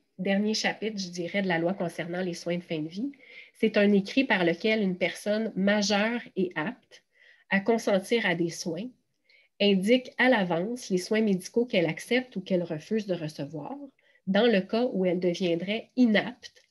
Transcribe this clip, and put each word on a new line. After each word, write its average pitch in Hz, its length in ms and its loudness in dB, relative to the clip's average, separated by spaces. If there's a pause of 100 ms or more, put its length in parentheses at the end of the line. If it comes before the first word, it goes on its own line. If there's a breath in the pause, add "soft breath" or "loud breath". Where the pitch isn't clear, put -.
(180)
dernier 196 380 0
chapitre, 208 440 -4
je 185 100 -6
dirais, 175 340 -4
de 190 40 -2
la 170 120 0
loi 170 140 0
concernant 170 480 -6
les 180 120 -4
soins 175 240 -4
de 175 60 -6
fin 165 160 -6
de 156 100 -6
vie, 214 220 -6 (420 loud breath)
c'est 220 240 2
un 202 160 6
écrit 202 320 2
par 202 180 2
lequel 214 380 0
une 185 160 0
personne 208 580 -2
majeure 208 680 2 (140)
et 185 200 0
apte - 480 -8 (460 soft breath)
à 196 100 2
consentir 226 680 0
à 180 100 2
des 170 140 0
soins 175 400 -8 (720 soft breath)
indique 202 560 4
à 247 100 4
l'avance 202 640 0
les 185 80 2
soins 214 240 0
médicaux 214 440 0
qu'elle 190 200 2
accepte 233 500 -2
ou 190 60 -6
qu'elle 180 220 -2
refuse 175 420 -6
de 196 80 -2
recevoir, 156 640 -8 (480 soft breath)
dans 202 220 4
le 202 140 4
cas 226 240 -2
où 190 200 0
elle 180 140 2
deviendrait 180 800 -2
inapte 220 720 0